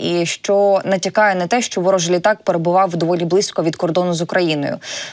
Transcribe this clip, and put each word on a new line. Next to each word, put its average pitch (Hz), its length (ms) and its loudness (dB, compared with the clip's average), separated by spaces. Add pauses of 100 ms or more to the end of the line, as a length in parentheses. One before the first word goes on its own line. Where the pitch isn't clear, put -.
і 170 240 0
що 202 580 2
натякає 190 500 0
на 180 120 -2
те, 240 160 0
що - 180 -6
ворожий 180 360 2
літак 208 260 0
перебував 175 540 2
доволі 170 280 0
близько 180 380 0
від 156 140 -2
кордону 180 380 0
з 165 80 -4
Україною. 160 540 -2 (360)